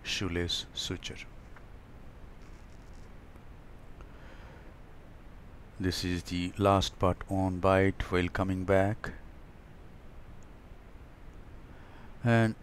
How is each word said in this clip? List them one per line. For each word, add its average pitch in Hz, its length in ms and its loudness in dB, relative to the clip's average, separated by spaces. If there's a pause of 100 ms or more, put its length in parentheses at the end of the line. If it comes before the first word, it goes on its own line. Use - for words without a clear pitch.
shoelace 87 680 0
suture. - 540 -6 (4000)
This 90 240 2
is 87 200 2
the 90 340 0
last 98 400 6
part 90 200 6 (120)
on 95 300 2
bite 95 520 6
while 90 160 4
coming 95 360 2
back. 98 480 4 (3000)
And 113 400 8